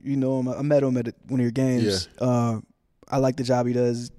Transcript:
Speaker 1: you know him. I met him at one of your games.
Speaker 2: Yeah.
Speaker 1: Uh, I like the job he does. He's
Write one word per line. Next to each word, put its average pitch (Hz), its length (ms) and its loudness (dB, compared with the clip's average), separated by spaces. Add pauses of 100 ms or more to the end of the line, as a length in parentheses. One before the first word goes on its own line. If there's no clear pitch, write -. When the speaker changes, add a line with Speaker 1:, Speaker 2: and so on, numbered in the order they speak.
Speaker 1:
you 139 140 -2
know 131 240 0
him. 127 80 -2
I 123 120 -6
met 143 220 4
him 131 160 2
at 117 80 -2 (220)
one 127 120 0
of 123 40 2
your 117 80 0
games. 117 560 0 (120)
Speaker 2:
Yeah. 123 60 0
Speaker 1:
Uh, 120 340 0 (480)
I - 80 -4
like 131 200 0
the 135 80 -4
job 123 220 0
he 123 60 0
does. 120 280 0
He's 120 180 -12